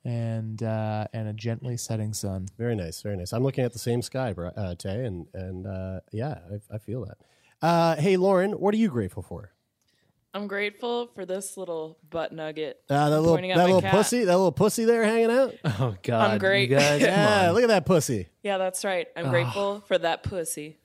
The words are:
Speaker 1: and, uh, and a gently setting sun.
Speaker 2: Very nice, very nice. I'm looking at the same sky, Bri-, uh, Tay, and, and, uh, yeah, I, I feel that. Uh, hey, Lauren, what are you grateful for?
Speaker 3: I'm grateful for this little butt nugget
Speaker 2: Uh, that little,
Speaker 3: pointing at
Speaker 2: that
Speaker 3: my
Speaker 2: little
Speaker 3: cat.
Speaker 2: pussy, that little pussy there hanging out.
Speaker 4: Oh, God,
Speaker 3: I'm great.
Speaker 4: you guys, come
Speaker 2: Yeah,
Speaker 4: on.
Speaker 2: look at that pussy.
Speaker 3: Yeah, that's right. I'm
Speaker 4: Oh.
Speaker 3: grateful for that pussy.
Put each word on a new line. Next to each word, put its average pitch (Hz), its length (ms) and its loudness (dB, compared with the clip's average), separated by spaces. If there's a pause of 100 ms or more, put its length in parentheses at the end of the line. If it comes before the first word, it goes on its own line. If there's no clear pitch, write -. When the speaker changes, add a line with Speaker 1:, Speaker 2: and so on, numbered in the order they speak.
Speaker 1:
and, 113 600 -4
uh, 107 500 -2
and 110 140 -6
a 104 60 -6
gently 117 440 -6
setting 107 360 -4
sun. 95 340 -6 (100)
Speaker 2:
Very 117 180 -2
nice, 85 280 -8
very 104 140 -6
nice. 90 160 -8
I'm 117 100 0
looking 135 200 0
at 120 100 -2
the - 60 -14
same 120 220 -2
sky, 127 320 -6
Bri-, 87 240 -8
uh, 95 180 -6
Tay, 104 300 -6
and, 90 300 -10
and, 95 320 -10
uh, 95 320 -8 (120)
yeah, 113 280 -8 (320)
I, 107 40 -12
I - 40 -8
feel 113 260 -10
that. - 120 -16 (440)
Uh, 165 360 4
hey, 185 200 4
Lauren, 190 360 2
what 202 200 0
are 214 40 0
you 220 120 2
grateful 107 320 -4
for? 90 300 -14 (840)
Speaker 3:
I'm 202 140 -6
grateful 208 680 -4
for 196 120 -10
this 190 320 -6
little 165 420 -8 (100)
butt 165 220 -6
nugget 156 480 -8 (100)
Speaker 2:
Uh, 147 200 2
that 151 100 4
little, 165 160 6
Speaker 3:
pointing 180 160 -2
at 180 60 2
Speaker 2:
that 175 60 6
Speaker 3:
my 180 40 6
Speaker 2:
little 185 140 6
Speaker 3:
cat. 190 100 0
Speaker 2:
pussy, 208 320 4
that 185 140 2
little 185 160 4
pussy 214 320 2
there 226 180 4
hanging 226 260 4
out. 247 240 2 (120)
Speaker 4:
Oh, 117 380 0
God, 113 280 4
Speaker 3:
I'm 107 80 0
great. 196 300 2
Speaker 4:
you 135 80 4
guys, 147 240 4
come 233 80 6
Speaker 2:
Yeah, 202 400 4
Speaker 4:
on. 170 40 2
Speaker 2:
look 233 100 4
at 233 60 4
that 190 160 4
pussy. 139 440 2 (120)
Speaker 3:
Yeah, 202 160 -2
that's 185 280 -2
right. 180 300 -2
I'm 165 120 -4
Speaker 4:
Oh. - 20 0
Speaker 3:
grateful 202 520 0
for 190 180 -2
that 165 240 -2
pussy. 156 600 -8